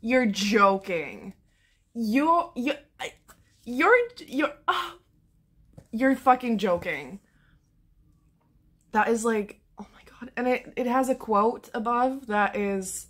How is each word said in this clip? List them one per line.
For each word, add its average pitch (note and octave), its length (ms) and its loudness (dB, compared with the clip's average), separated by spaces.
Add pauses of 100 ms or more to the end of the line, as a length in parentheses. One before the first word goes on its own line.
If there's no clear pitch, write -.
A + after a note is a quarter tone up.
You're B3 260 2
joking. G3 1080 0 (600)
You're, D4 600 2
you, B3 160 -2 (260)
I, - 140 -10 (520)
you're, D#4+ 320 2 (300)
you're, C#4 280 -2 (120)
uh, F4+ 240 -2 (1000)
you're C4 260 2
fucking B3 420 2
joking. F3 640 -4 (1700)
That G#3+ 160 2
is, A3+ 160 0
like, A3 360 -4 (180)
oh G#3 160 -16
my - 60 -20 (180)
God. - 180 -18
And A#3+ 120 -2
it, B3 280 -2
it B3+ 100 -2
has B3 220 2
a C4 60 2
quote A3 600 0
above B3 520 -2
that G#3 300 0
is G3 540 -4